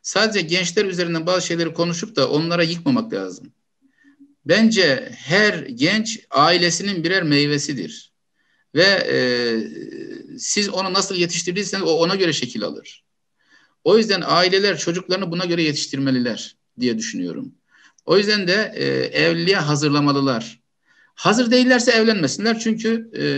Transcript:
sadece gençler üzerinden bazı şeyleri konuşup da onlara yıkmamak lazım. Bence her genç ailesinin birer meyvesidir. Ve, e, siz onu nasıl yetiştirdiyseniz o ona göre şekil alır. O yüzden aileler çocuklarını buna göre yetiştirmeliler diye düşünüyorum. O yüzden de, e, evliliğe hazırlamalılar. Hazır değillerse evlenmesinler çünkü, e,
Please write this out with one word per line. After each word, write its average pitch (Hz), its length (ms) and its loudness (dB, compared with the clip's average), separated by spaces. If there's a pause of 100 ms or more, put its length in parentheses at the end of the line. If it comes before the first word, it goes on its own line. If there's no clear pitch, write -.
sadece 208 380 0
gençler 175 440 0
üzerinden 170 420 -2
bazı 180 200 0
şeyleri 165 260 -2
konuşup 170 440 -4
da 135 140 2
onlara 165 320 0
yıkmamak 151 500 0
lazım. 95 400 -8 (960)
Bence 185 680 4
her 196 380 2
genç 185 680 -2 (100)
ailesinin 175 720 2
birer 185 180 0
meyvesidir. 147 880 -2 (600)
Ve, 160 100 4
e, 185 340 0 (1200)
siz 202 300 -2
onu 185 240 -4
nasıl 196 220 -2
yetiştirdiyseniz 180 680 -2
o 160 60 0
ona 165 240 2
göre 180 180 2
şekil 113 320 -6
alır. - 400 -12 (800)
O 196 140 6
yüzden 196 280 0
aileler 185 520 2
çocuklarını 180 520 -4
buna 175 140 -4
göre 170 180 0
yetiştirmeliler 135 920 -2 (240)
diye 117 180 0
düşünüyorum. 87 560 -8 (520)
O 175 120 4
yüzden 208 300 0
de, 202 260 0
e, 139 100 -4 (360)
evliliğe 170 360 2
hazırlamalılar. 143 1040 0 (540)
Hazır 220 360 2
değillerse 247 400 4
evlenmesinler 220 680 2
çünkü, 226 580 -2
e, 147 80 -4 (140)